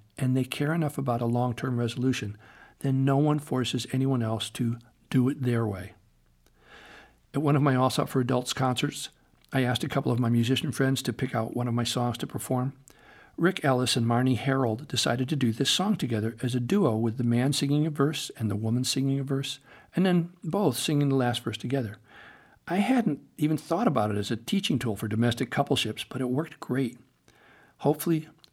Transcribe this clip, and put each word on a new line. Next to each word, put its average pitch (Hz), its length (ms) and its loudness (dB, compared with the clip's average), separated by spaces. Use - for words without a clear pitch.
and 127 180 0
they 131 80 2
care 147 300 -2
enough 156 240 -2
about 123 220 0
a 120 60 0
long-term 120 520 0
resolution, 120 580 -2
then 135 240 0
no 139 120 4
one 151 220 4
forces 127 540 -4
anyone 131 300 0
else 113 280 -4
to 117 260 -2
do 127 200 4
it 147 140 -4
their 120 240 0
way. 92 260 -6
At 147 100 -2
one 151 140 4
of 135 60 4
my 143 120 4
Alsop 127 340 2
for 135 120 0
Adults 123 320 0
concerts, 135 560 -2
I 135 100 2
asked 120 220 -2
a - 40 -2
couple 131 220 -2
of 120 80 0
my 120 100 2
musician 120 440 2
friends 131 300 0
to 120 100 -2
pick - 220 -4
out 113 220 -4
one 120 120 -2
of 117 60 -2
my 120 100 0
songs 120 340 -2
to - 80 -6
perform. 127 460 -2
Rick 185 280 2
Ellis 127 320 2
and 117 100 2
Marnie 123 300 4
Harold 131 520 0
decided 123 400 0
to 156 80 -2
do 123 160 2
this 131 180 0
song 202 260 0
together 113 460 -2
as 123 120 -2
a 123 60 2
duo, 127 360 2
with 113 200 0
the 127 80 -2
man 120 280 2
singing 143 340 0
a 160 40 -2
verse 147 480 0
and 107 120 -2
the 98 60 -2
woman 113 280 0
singing 135 340 0
a 139 60 -4
verse, 135 340 -4
and 180 80 2
then 175 260 2
both 170 320 2
singing 147 320 2
the 135 60 2
last 123 280 2
verse 110 140 -6
together. 120 400 -4
I 175 80 -2
hadn't 208 440 2
even 151 180 2
thought 185 300 0
about 113 240 2
it 101 80 0
as 104 120 -4
a 117 60 -2
teaching 180 420 0
tool 113 180 -2
for 110 120 -6
domestic 117 420 0
coupleships, 127 580 -2
but 127 120 -8
it 123 100 -4
worked 147 300 -4
great. 127 380 -4
Hopefully, 156 500 0